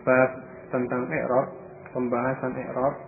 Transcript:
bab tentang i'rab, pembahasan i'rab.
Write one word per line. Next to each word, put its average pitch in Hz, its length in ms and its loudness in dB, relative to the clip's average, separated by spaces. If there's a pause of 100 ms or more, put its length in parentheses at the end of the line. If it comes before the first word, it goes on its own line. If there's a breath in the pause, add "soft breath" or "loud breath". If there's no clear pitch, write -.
bab 131 280 6 (440)
tentang 123 320 -2
i'rab, 127 400 2 (480)
pembahasan 127 640 0
i'rab. 131 360 0 (120)